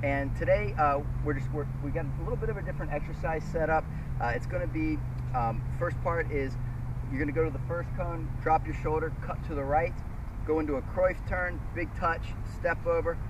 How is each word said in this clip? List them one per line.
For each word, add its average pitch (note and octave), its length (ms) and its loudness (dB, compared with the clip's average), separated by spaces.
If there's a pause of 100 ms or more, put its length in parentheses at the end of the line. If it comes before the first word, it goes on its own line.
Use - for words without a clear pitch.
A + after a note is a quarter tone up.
And C#3 320 2
today, F#3+ 420 4
uh, C#3+ 220 4 (240)
we're D3 100 2
just, C3+ 160 -2
we're, D3 160 -2 (160)
we C#3+ 80 -2
got E3 140 -2
a - 180 -2
little A#3 140 -2
bit A3+ 120 0
of A3 80 -2
a - 60 -4
different - 300 -4
exercise D#3 580 -2
set D#3+ 180 2
up. D#3 160 4 (360)
Uh, A#2+ 160 2
it's - 100 -2
gonna F3 220 0
be, D#3 280 2 (380)
um, - 260 2 (200)
first E3+ 220 0
part E3+ 280 0
is C3+ 220 0 (580)
you're C3 80 -2
gonna D3 140 0
go D#3+ 100 2
to D#3+ 80 4
the - 160 -2
first E3+ 300 -2
cone, E3+ 320 -2 (120)
drop D#3+ 240 4
your D#3+ 120 -2
shoulder, D#3 360 0 (140)
cut - 220 -4
to D#3+ 80 -2
the C#3 80 0
right, D#3+ 300 4 (520)
go D#3 140 4
into D3+ 160 0
a B2+ 60 0
Cruyff F#3 340 2 (120)
turn, F3+ 320 0 (140)
big E3+ 220 -2
touch, E3+ 260 2 (340)
step E3+ 300 0
over E3 320 2 (120)